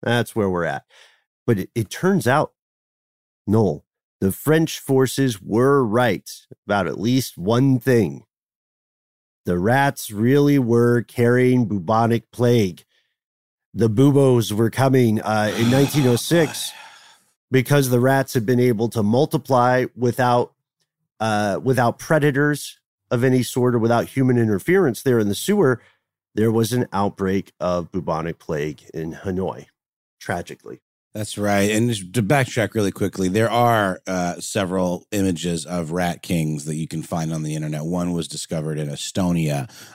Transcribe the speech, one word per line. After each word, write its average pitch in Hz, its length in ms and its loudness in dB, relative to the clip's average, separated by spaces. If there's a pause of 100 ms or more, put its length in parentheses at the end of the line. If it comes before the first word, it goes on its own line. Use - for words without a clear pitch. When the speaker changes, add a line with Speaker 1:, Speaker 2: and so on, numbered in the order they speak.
Speaker 1:
That's 117 320 0
where 101 160 0
we're 87 140 -2
at." 69 200 -6 (640)
But 117 140 2
it, - 160 -10
it 113 140 -4
turns 180 360 0
out, 135 280 0 (920)
Noel, 98 380 0 (360)
the 98 120 0
French 156 480 0
forces 131 600 0
were 131 440 2
right 110 440 0 (380)
about 101 220 0
at 62 100 -6
least 117 400 -2
one 123 400 2
thing. 104 460 0 (1200)
The 87 120 -2
rats 127 540 0
really 139 480 4
were 120 440 2
carrying 123 640 2
bubonic 110 680 0
plague. 113 520 0 (880)
The 110 160 0
buboes 131 640 4
were 110 180 0
coming, 127 500 2
uh, 107 360 -2
in 117 140 2
Speaker 2:
<sighs> 131 80 4
Speaker 1:
nineteen 135 300 2
oh 120 80 4
six - 560 -2 (800)
because 131 380 2
the 123 100 2
rats 131 340 0
had 120 100 -2
been 123 140 2
able 120 300 2
to 107 160 -2
multiply 127 800 2 (100)
without, 123 580 0 (680)
uh, 104 420 -2
without 120 380 0
predators 147 800 0 (280)
of 120 140 0
any 127 220 4
sort 123 320 0
or - 20 0
without 113 280 2
human 127 300 0
interference 117 640 0
there 120 180 2
in 104 80 0
the 101 80 -2
sewer. 175 440 0 (540)
There 110 160 0
was 110 220 0
an 123 200 -2
outbreak 98 680 -2
of 90 320 -4
bubonic 82 480 -6
plague 76 420 -8 (100)
in 82 200 -8
Hanoi, 90 540 -8 (520)
tragically. 78 640 -12 (340)
Speaker 2:
That's 107 240 -10
right. 101 320 2
And 110 180 2
just 98 240 -6
to 123 100 0
backtrack 117 520 0
really 101 160 0
quickly, 95 380 -2
there 110 200 0
are, 113 580 2
uh, 87 320 -4
several 90 720 -4
images 87 520 -2
of 82 280 -6
rat 87 280 -2
kings 78 460 -4
that 78 80 -6
you 78 120 -6
can 80 160 -8
find 80 300 -6
on 80 100 -6
the 76 120 -6
internet. 76 320 -8
One 87 260 -4
was 85 160 -6
discovered 78 500 -8
in 76 100 -6
Estonia, 80 800 -4 (240)